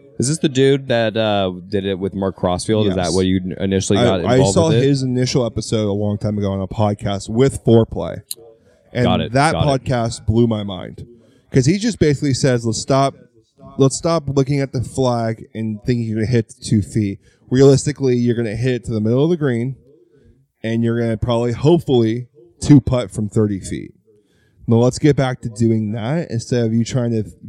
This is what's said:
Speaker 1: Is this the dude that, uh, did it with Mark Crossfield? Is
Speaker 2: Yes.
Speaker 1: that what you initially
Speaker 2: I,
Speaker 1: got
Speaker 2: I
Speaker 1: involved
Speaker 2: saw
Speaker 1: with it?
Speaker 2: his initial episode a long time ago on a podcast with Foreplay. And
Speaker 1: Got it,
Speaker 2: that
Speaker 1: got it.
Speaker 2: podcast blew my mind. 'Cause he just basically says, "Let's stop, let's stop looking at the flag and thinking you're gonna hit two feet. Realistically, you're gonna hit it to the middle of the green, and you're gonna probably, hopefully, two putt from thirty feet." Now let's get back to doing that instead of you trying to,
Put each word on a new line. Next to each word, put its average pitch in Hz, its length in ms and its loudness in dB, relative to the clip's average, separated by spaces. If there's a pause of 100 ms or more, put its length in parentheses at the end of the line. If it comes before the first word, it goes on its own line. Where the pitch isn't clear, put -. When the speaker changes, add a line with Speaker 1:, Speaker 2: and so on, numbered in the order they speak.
(200)
Speaker 1:
Is 117 80 0
this 160 100 -4
the 170 100 0
dude 135 380 2
that, 117 300 0
uh, 104 340 0 (180)
did 98 160 -2
it 98 140 -2
with 92 160 -4
Mark 95 220 -4
Crossfield? 104 500 0
Is 95 80 0
Speaker 2:
Yes. 90 140 0
Speaker 1:
that 85 80 0
what 95 100 2
you 92 140 2 (180)
initially 98 400 0
Speaker 2:
I, 120 60 4
Speaker 1:
got 95 200 2
Speaker 2:
I 110 120 2
Speaker 1:
involved 131 180 4
Speaker 2:
saw 175 140 4
Speaker 1:
with 113 80 4
it? 120 80 4
Speaker 2:
his 139 180 2
initial 127 420 0
episode 110 440 -2
a 101 40 0
long 104 260 -2
time 104 200 -4
ago 101 140 -2
on 98 80 -4
a 95 80 -6
podcast 104 600 -2
with 123 360 0
Foreplay. 110 580 2 (720)
And 123 120 -2
Speaker 1:
Got 92 180 2
it, 92 100 -6
Speaker 2:
that 143 220 2
Speaker 1:
got 82 120 -2
it. 135 180 0
Speaker 2:
podcast 117 400 -4
blew 117 220 2
my 107 160 -2
mind. 95 420 -12 (460)
'Cause 131 160 2
he 185 120 -2
just 208 200 -4
basically 147 360 2
says, 123 300 0
"Let's 113 140 -4
stop, 135 380 0 (600)
let's 135 180 2
stop 165 320 -4
looking 139 320 0
at 139 120 -6
the 123 100 -6
flag 117 680 -2
and 110 320 -8
thinking 120 220 -2
you're 110 120 -4
gonna 110 120 -2
hit 117 320 -2
two 110 200 2
feet. 101 360 -4 (320)
Realistically, 135 680 4
you're 120 180 0
gonna 113 180 -4
hit 123 200 -2
it 120 100 -8
to - 80 -6
the 107 80 -2
middle 117 240 2
of 165 60 0
the 180 60 2
green, 131 380 -2 (880)
and 117 220 -2
you're 117 160 0
gonna 113 160 -2
probably, 117 360 -2
hopefully, 123 760 0 (320)
two 143 200 8
putt 123 300 -4
from 107 180 -6
thirty 104 300 0
feet." 62 360 -10 (760)
Now 117 80 4
let's 120 240 2
get 143 160 4
back 127 240 -2
to - 80 -10
doing 110 440 0
that 123 380 -4
instead 120 340 -2
of 110 80 0
you 113 120 2
trying 120 260 -2
to, 110 140 -2 (240)